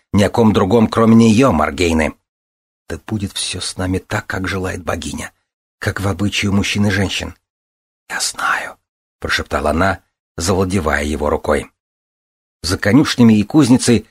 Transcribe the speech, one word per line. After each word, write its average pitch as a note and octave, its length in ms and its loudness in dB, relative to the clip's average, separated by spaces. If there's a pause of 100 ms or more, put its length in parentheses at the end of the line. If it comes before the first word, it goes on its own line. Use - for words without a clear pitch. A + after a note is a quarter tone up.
(120)
ни G2+ 120 2
о F#2 60 2
ком A2+ 220 2
другом, G#2+ 360 2
кроме A2+ 280 4
неё, A#2 380 6
Маргейны. D#2 600 0 (760)
«Да E2 180 -10
будет G2+ 260 -6
всё - 280 -8
с - 160 -10
нами F#2 220 -4
так, - 280 -8
как F#2+ 200 -6
желает F#2 360 -6
богиня, - 480 -8 (480)
как - 220 -6
в G2 60 -4
обычае G2 440 -2
у - 20 0
мужчин G2+ 340 0
и G#2 40 0
женщин». F#2+ 440 -4 (720)
«Я - 100 -8
знаю», - 580 -6 (420)
прошептала - 520 -4
она, F2+ 300 -2 (340)
завладевая F2 680 -2
его D2+ 240 -2
рукой. D2 420 -2 (880)
За F2 160 -4
конюшнями A2 640 4
и G#2 40 0
кузницей B2+ 680 4